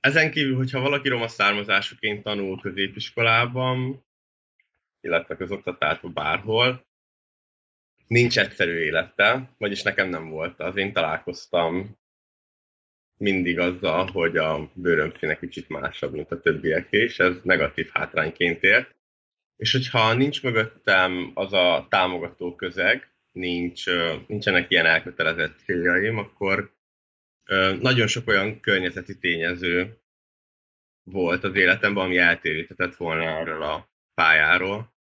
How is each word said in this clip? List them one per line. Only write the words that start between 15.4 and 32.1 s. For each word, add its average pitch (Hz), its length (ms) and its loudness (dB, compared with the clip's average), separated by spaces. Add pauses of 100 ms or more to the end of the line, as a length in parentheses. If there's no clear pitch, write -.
másabb, 73 440 -8
mint 73 180 -8
a 85 100 -6
többiek, 78 500 0
és 113 280 0
ez 90 240 4
negatív 80 500 0
hátrányként 82 680 -2
ért. 110 320 4 (680)
És 110 120 0
hogyha 120 420 2
nincs 139 280 0
mögöttem 95 920 0
az 95 180 -4
a 90 360 4
támogató 87 680 -2
közeg, 95 540 -2 (240)
nincs, 87 540 -4
ö, 85 280 0 (120)
nincsenek 98 440 0
ilyen 82 160 4
elkötelezett 82 720 0
céljaim, 92 600 0
akkor, 98 540 -6 (720)
ö, 95 360 2
nagyon 127 260 2
sok 117 220 -4
olyan 104 320 0
környezeti 92 580 -2
tényező 87 800 -2 (1040)
volt 90 420 -2
az 95 100 -2
életemben, 98 500 2
ami 90 140 0